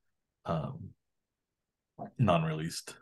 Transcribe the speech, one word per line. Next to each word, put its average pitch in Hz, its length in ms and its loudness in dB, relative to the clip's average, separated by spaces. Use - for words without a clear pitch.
um, 85 460 -4
non-released 82 840 2